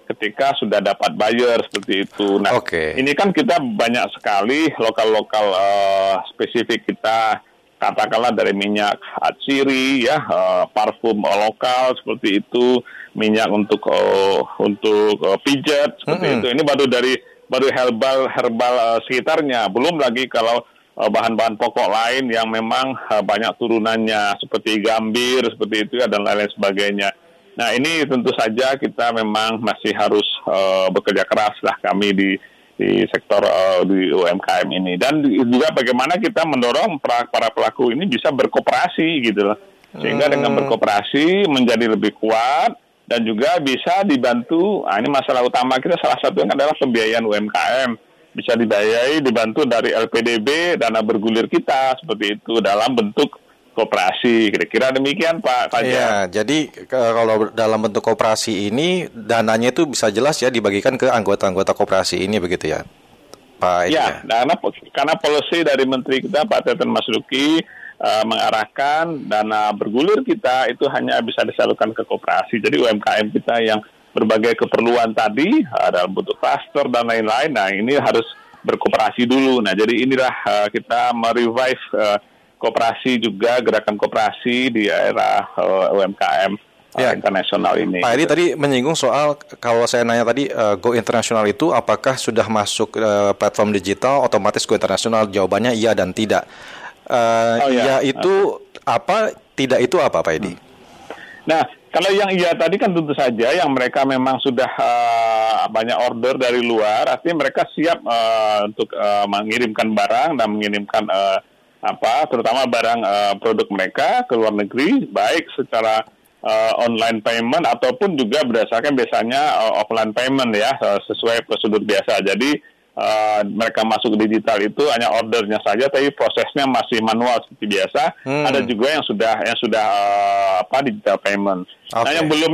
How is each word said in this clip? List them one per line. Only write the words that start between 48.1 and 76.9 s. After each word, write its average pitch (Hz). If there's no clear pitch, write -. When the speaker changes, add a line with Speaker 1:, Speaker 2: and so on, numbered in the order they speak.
Speaker 1:
Bisa 120
dibiayai, 117
dibantu 113
dari 117
L 113
P 113
D 117
B, 151
dana 113
bergulir 110
kita 135
seperti 107
itu 117
dalam 104
bentuk 113
koperasi. 107
Kira-kira 101
demikian, 139
Pak 123
Fajar. 120
Speaker 2:
Iya, 107
jadi, 143
ke-, 117
kalau 110
dalam 110
bentuk 107
koperasi 107
ini, 170
dananya 113
itu 165
bisa 120
jelas 123
ya 123
dibagikan 110
ke 131
anggota-anggota 98
koperasi 95
ini 101
begitu 85
ya, -
Pak 90
Edi, 117
Speaker 1:
Ya, 120
Speaker 2:
ya? -
Speaker 1:
karena 123
po-, -
karena 143
policy 151
dari 135
Menteri 131
kita, 143
Pak -
Teten 120
Mas 113
Duki, 143
eh, 107
mengarahkan 113
dana 107
bergulir 135
kita 127
itu 135
hanya 123
bisa 113
disalurkan 110
ke 110
koperasi. 101
Jadi 135
U 123
M 107
K 104
M 107
kita 113
yang 110
berbagai 113
keperluan 117
tadi, 117
eh, 135
dalam 92
bentuk 101
klaster 139
dan 120